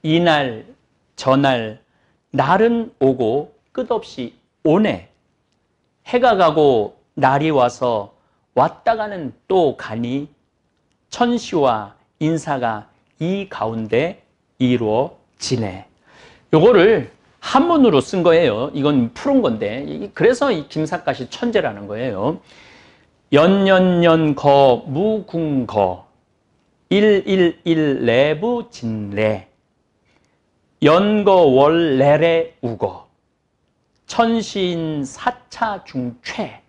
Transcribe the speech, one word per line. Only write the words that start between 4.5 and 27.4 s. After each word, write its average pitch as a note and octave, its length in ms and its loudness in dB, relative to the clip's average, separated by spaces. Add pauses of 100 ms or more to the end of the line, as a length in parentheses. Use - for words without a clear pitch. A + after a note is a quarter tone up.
오네. D#3+ 460 0 (1000)
해가 B3 300 2
가고 D3+ 640 2 (160)
날이 C#3+ 360 2
와서 B2 640 -2 (400)
왔다가는 F#3+ 760 -2 (160)
또 E3+ 300 2
가니 A#2+ 500 -8 (800)
천시와 C#3+ 880 -2 (240)
인사가 C3+ 720 -4 (300)
이 F#3+ 280 -4
가운데 A2+ 760 -4 (360)
이루어지네. A#2 1300 -4 (680)
요거를 E3+ 580 2 (300)
한문으로 C#4 640 2
쓴 F#3 200 -4
거예요. D#3 520 2
이건 C#3 400 -2
푸른 C4+ 260 0
건데, A#2 460 -4
이, D#3 260 -12
그래서 B3+ 400 0
이 D3+ 160 -6
김삿갓이 D3+ 600 -6
천재라는 D3 560 -4
거예요. A2 520 -6 (960)
연년년 F3 1000 4
거 C#3 520 4
무궁거 C#3+ 1200 -4 (840)
일일일 F3 1160 0